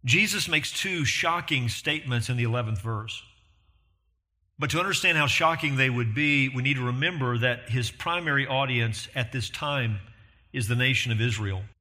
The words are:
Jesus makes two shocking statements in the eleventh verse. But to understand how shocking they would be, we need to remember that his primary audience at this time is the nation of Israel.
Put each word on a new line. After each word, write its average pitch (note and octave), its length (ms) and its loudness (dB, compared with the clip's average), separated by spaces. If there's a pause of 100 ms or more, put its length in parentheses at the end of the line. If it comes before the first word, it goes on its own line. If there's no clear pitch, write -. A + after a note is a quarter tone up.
Jesus F#3+ 440 2
makes D3+ 240 0
two F3+ 320 -2
shocking D#3 640 0
statements B2+ 640 -2
in B2 60 0
the A#2+ 80 0
eleventh A2+ 360 0
verse. A2+ 420 -6 (1400)
But C#3+ 120 -2
to D3+ 80 0
understand F3+ 400 2
how D3 80 4
shocking D#3+ 500 2
they C3 140 4
would A#2+ 240 0
be, C#3+ 340 4
we B2+ 140 -2
need C#3 140 2
to B2+ 80 -2
remember B2+ 540 0
that A#2+ 320 0
his A#2 200 0
primary D#3 560 -2
audience B2+ 680 0
at B2 180 -4
this B2 180 -4
time C3 480 -2 (540)
is A#2 160 -2
the A#2+ 80 2
nation B2 360 2
of G#2+ 80 0
Israel. G#2+ 420 -2 (180)